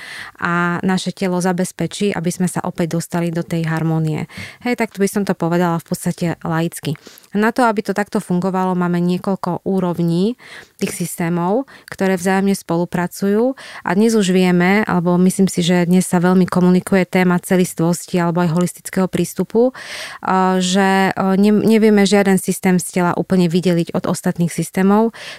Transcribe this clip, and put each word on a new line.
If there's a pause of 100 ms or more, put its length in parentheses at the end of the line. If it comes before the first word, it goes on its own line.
(400)
a
naše
telo
zabezpečí,
aby
sme
sa
opäť
dostali
do
tej
harmónie. (400)
Hej,
tak
by
som
to
povedala
v
podstate (140)
laicky. (400)
Na
to,
aby
to
takto
fungovalo,
máme
niekoľko
úrovní (400)
tých
systémov, (240)
ktoré
vzájomne
spolupracujú (320)
a
dnes
už
vieme,
alebo
myslím
si,
že
dnes
sa
veľmi
komunikuje
téma
celistvosti
alebo
aj
holistického
prístupu, (480)
a
že,
e,
ne-,
nevieme
žiaden
systém
z
tela
úplne
vydeliť
od
ostatných
systémov, (260)